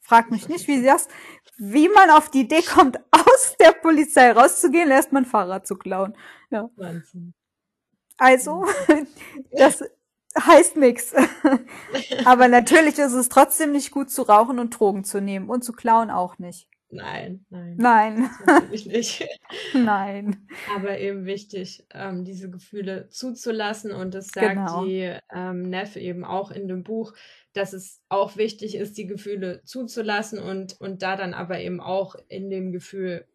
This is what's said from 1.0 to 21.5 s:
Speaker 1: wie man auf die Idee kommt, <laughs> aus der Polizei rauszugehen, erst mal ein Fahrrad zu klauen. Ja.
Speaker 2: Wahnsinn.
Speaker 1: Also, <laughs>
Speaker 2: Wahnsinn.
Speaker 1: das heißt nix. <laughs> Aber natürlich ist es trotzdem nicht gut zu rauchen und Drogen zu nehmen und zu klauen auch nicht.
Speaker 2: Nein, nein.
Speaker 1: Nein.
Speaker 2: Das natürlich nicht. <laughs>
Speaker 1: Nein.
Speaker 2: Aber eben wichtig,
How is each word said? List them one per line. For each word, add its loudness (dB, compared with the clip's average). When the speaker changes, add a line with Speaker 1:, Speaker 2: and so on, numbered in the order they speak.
Speaker 1:
wie 2
man 6
auf 6
die 0
Idee 2
kommt, 2
<laughs> -4
aus 6
der 10
Polizei 4
rauszugehen, 4
erst 2
mal 2
ein -2
Fahrrad -4
zu -10
klauen. -8
Ja. -8
Speaker 2:
Wahnsinn. -16
Speaker 1:
Also, 2
<laughs> -2
Speaker 2:
Wahnsinn. -2
Speaker 1:
das 4
heißt 6
nix. 2
<laughs> -8
Aber 6
natürlich 4
ist 0
es -2
trotzdem 2
nicht -4
gut -6
zu -6
rauchen 4
und -8
Drogen 0
zu -8
nehmen -8
und -6
zu -12
klauen 0
auch -6
nicht. -18
Speaker 2:
Nein, -14
nein. -16
Speaker 1:
Nein. 2
Speaker 2:
Das -
natürlich 0
nicht. -8
<laughs> -16
Speaker 1:
Nein. -4
Speaker 2:
Aber -8
eben -10
wichtig, -14